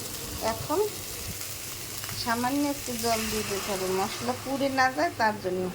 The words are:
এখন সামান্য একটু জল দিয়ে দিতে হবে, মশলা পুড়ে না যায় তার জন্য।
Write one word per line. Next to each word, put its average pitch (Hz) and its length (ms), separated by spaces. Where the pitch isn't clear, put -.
এখন 294 280
সামান্য 247 400
একটু 269 180
জল 226 160
দিয়ে 214 180
দিতে 196 220
হবে, 185 160
মশলা 233 340
পুড়ে 269 240
না 262 160
যায় 330 240
তার 214 240
জন্য। 185 200